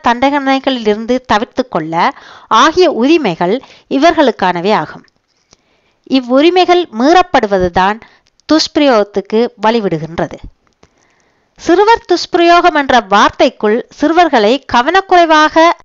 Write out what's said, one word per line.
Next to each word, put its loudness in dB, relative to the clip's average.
தண்டனைகளிலிருந்து -2
தவிர்த்து -4
கொள்ள -4
ஆகிய 2
உரிமைகள் -2
இவர்களுக்கானவே 0
ஆகும். -6
இவ்வுரிமைகள் 0
மீறப்படுவதுதான் 0
துஷ்பிரயோகத்துக்கு 0
வழிவிடுகின்றது. -4
சிறுவர் 0
துஷ்பிரயோகம் 0
என்ற 2
வார்த்தைக்குள் 0
சிறுவர்களை 0
கவனக்குறைவாக 2